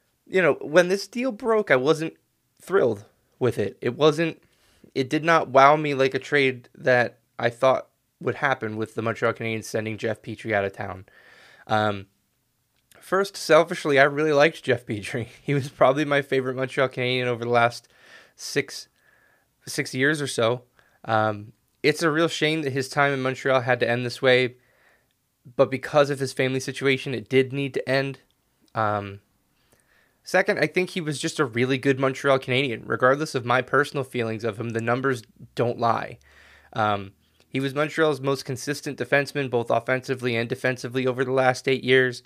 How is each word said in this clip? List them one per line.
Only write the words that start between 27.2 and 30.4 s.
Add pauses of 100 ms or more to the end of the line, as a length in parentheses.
did
need
to
end. (560)
Um, (1040)
second,